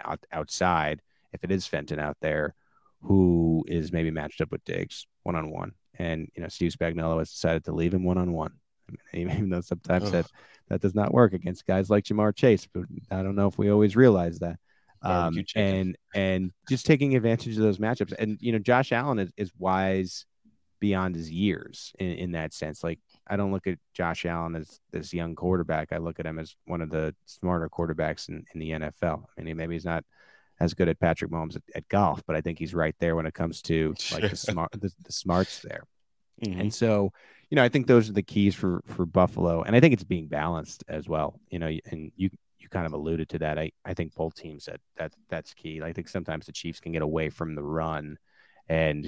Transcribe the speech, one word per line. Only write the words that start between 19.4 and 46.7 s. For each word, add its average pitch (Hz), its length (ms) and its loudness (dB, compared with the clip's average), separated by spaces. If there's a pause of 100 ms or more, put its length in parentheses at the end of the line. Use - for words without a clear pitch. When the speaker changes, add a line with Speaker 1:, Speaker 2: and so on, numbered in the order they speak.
Speaker 1:
wise 95 680 0 (540)
beyond 92 360 0
his 82 160 -8
years - 680 -2
in, 92 120 -2
in 87 200 -6
that 80 220 -6
sense. - 300 -8
Like, 82 160 -4 (280)
I 104 80 -4
don't 98 160 0
look 95 160 -4
at 90 120 -4 (140)
Josh 85 320 -2
Allen 82 300 -4
as 80 240 -10 (120)
this 82 220 -10
young 82 220 -4
quarterback. 82 560 0
I 80 60 -4
look 82 220 -6
at 82 60 -6
him 80 140 -6
as 80 160 -12 (100)
one 87 160 -4
of 80 80 -6
the 78 260 -2 (100)
smarter 87 440 -2
quarterbacks 78 600 -4
in, 80 240 -12
in 82 60 -10
the 80 140 -6
N 78 100 -6
F 78 180 -8
L. 80 360 -2
I - 40 -12
mean, 80 160 -8
maybe 82 180 -6
he's 80 100 -6
not 82 180 -2 (560)
as 85 160 0
good 90 140 4
at 80 100 0
Patrick 80 320 0
Mahomes 80 240 -6
at, - 80 -12 (100)
at - 140 -10
golf, 95 400 2
but 80 80 -2
I 80 60 0
think 82 180 -4
he's 82 160 -6
right 80 240 0
there 85 160 0
when 82 100 -2
it 80 80 -6
comes 82 300 -4
to, 80 320 0 (160)
like, 101 180 0
the - 60 -4
Speaker 2:
<laughs> - 0 -
Speaker 1:
smart, 85 360 -4
the, 101 200 -6 (120)
the - 80 -16
smarts 92 480 0
there. - 240 -12 (640)
Speaker 2:
Mm-hmm. 92 160 -4
Speaker 1:
And 107 120 -2
so, 104 380 2 (380)
you - 60 0
know, 135 80 8
I 123 60 6
think 131 180 0
those 117 220 8
are 107 40 -8
the 101 80 0
keys 101 320 4
for, 90 320 -2
for - 220 -2
Buffalo. 85 560 2
And 107 120 2
I 123 40 8
think 143 140 8
it's 110 100 0
being 82 240 -4
balanced 78 600 -4
as 78 200 -8
well, 78 320 -2 (100)
you 90 80 -8
know, 80 140 -4 (180)
and 78 260 -10
you, 95 140 0 (300)
you - 100 -20
kind 90 160 -4
of 80 80 -6
alluded 78 360 -4
to 80 100 -6
that. 78 180 -2
I, 80 140 -4 (140)
I 92 80 -8
think 82 200 -6
both 82 220 -4
teams 76 300 -14
that, - 140 -12 (180)
that 80 160 -8 (160)
that's 80 240 -8
key. 78 280 -12
I 82 120 -6
think 85 140 -10
sometimes 80 380 -6
the - 60 -18
Chiefs - 280 -10